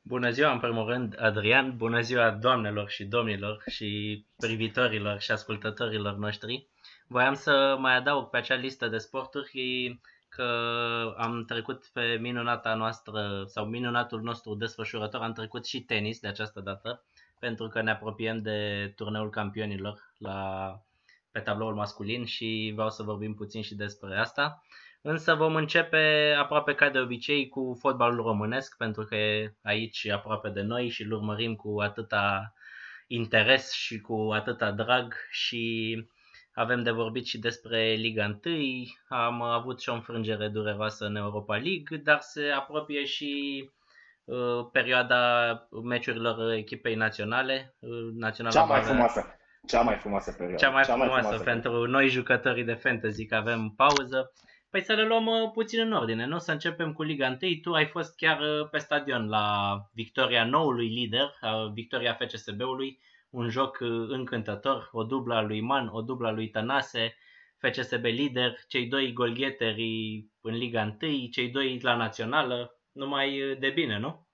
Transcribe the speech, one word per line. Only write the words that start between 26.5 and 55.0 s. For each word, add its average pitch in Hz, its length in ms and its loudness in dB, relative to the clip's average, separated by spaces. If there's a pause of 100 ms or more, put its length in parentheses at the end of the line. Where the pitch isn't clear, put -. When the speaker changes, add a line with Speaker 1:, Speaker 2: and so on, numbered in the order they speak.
Speaker 1:
ca 143 140 6
de 135 100 4
obicei 127 500 0
cu 127 300 -4
fotbalul 120 460 2
românesc, 113 520 0
pentru 107 260 -4
că 107 120 -4
e 107 460 0
aici 110 460 -2
aproape 104 420 -2
de 98 120 -4
noi 120 280 0
și 113 140 -8
îl 104 80 -4
urmărim 107 440 -2
cu 104 240 -4
atâta 101 720 0 (540)
interes 117 640 4
și - 300 -6
cu 117 120 -6 (200)
atâta 107 380 0
drag 117 420 0 (160)
și 113 680 -2 (580)
avem 120 300 0
de 117 80 4
vorbit 113 340 -2
și 113 140 -6
despre 113 540 0
Liga 110 320 0
întâi, 127 720 -4 (100)
am 120 340 0
avut 120 400 -2
și - 80 -4
o 123 40 0
înfrângere 110 540 -2
dureroasă 104 580 -2
în 104 100 -2
Europa 104 400 -4
League, 151 480 -4
dar 147 160 6
se 147 300 -6
apropie 147 560 -2
și, 143 580 -4 (600)
uh, 120 480 -2
perioada 123 800 4 (320)
meciurilor 113 680 0
echipei 110 440 -2
naționale, 120 840 0
uh, 120 100 -12 (240)
naționala 113 420 -2
Speaker 2:
Cea - 80 10
mai 131 60 4
Speaker 1:
va 139 60 6
avea 113 140 4
Speaker 2:
frumoasă, 120 460 4 (320)
cea 117 140 4
mai 113 140 4
frumoasă 98 360 -4
perioadă. 90 320 -6
Speaker 1:
Cea 139 60 6
mai 135 140 6
Speaker 2:
Cea 127 120 4
mai 127 100 4
Speaker 1:
frumoasă 123 220 4
Speaker 2:
frumoasă 113 240 0
Speaker 1:
pentru 117 340 0
noi 135 220 6
jucătorii 123 560 2
de 113 100 0
fantasy, 110 520 -2
că 110 100 -2
avem 110 400 0
pauză. 135 560 4 (380)
Păi 185 140 0
să 220 100 2
le 220 120 4